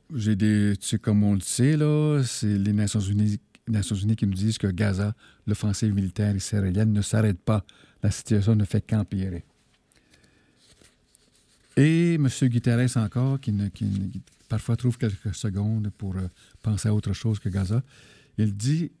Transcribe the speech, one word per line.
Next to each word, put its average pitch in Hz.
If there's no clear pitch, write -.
j'ai 107
des, 104
tu -
sais, 107
comme 104
on 104
le 95
sait, 143
là, 151
c'est 104
les 98
Nations 104
Unies, 104
Nations 107
Unies 104
qui 107
nous 98
disent 107
que 101
Gaza, 98
l'offensive 104
militaire 101
israélienne, 101
ne 104
s'arrête 107
pas. 107
La 101
situation 107
ne 104
fait 101
qu'empirer. 95
Et 165
M. 147
Guterres 123
encore, 127
qui, -
ne, 101
qui, 98
qui 92
parfois 113
trouve 123
quelques 101
secondes 104
pour, 95
euh, 92
penser 107
à 107
autre 104
chose 107
que -
Gaza, 98
il 104
dit 143